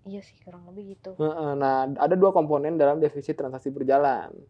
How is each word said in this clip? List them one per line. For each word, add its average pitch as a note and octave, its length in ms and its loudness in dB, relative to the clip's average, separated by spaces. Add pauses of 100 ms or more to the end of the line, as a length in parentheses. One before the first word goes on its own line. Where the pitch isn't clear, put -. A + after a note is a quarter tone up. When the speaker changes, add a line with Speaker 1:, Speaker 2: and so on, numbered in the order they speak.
Speaker 1:
Iya G3 160 -14
sih, - 200 -20
kurang F3 280 -20
lebih G3 260 -18
gitu. F#3+ 220 -16
Speaker 2:
Heeh, D#3 380 -4
nah, C3+ 360 0
ada C#3+ 240 0
dua F#3+ 160 6
komponen D3+ 460 0
dalam D3 220 4
defisit D3 380 -2
transaksi C3 340 -8
berjalan. C3+ 680 0 (140)